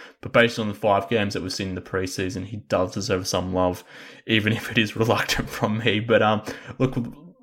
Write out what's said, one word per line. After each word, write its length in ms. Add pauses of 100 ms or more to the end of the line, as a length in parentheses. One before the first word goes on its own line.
(200)
but 140
based 240
on 100
the 60
five 340
games 240
that 100
we've 80
seen 200
in 40
the 60
preseason, 640
he 140 (100)
does 240
deserve 340
some 280
love, 280 (440)
even 260
if 180
it 60
is 200
<laughs> 0
reluctant 520
from 300
me. 220
But, 200
um, 220 (360)
look, 180 (460)